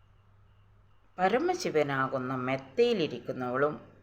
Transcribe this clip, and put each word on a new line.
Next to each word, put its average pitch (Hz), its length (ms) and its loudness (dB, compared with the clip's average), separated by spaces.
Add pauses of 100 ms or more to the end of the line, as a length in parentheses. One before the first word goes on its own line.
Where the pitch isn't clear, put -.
(1160)
പരമശിവനാകുന്ന 147 1160 0
മെത്തയിലിരിക്കുന്നവളും 135 1400 0 (240)